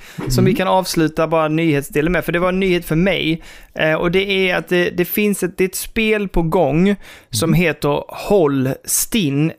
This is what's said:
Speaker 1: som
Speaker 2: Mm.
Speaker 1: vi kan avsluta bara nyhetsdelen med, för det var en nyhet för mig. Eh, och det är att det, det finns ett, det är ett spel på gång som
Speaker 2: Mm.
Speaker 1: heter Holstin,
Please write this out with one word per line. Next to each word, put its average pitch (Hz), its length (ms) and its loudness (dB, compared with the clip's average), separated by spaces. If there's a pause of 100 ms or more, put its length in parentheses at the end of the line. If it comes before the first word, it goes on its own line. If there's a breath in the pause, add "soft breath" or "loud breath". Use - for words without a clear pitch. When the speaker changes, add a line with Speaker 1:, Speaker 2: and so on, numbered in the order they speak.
(160 loud breath)
Speaker 1:
som - 160 -8
Speaker 2:
Mm. 123 120 4
Speaker 1:
vi - 100 4
kan 185 140 -2
avsluta 165 600 0
bara 160 200 2
nyhetsdelen 151 640 0
med, 160 120 0
för 165 80 -4
det 170 60 0
var 180 100 0
en 185 120 -2
nyhet 180 240 0
för 160 120 -2
mig. 160 460 0 (320 loud breath)
Eh, 156 200 0
och 175 160 0
det 190 400 0
är 175 60 0
att 170 120 -4
det, 175 220 2
det 175 140 -2
finns 208 380 -2
ett, 180 160 -6
det 185 60 2
är 185 40 -2
ett 185 60 -10
spel 214 540 -2
på 180 140 0
gång 165 540 2 (340 loud breath)
som 165 200 -2
Speaker 2:
Mm. 160 100 4
Speaker 1:
heter 147 480 0
Holstin, 143 1500 0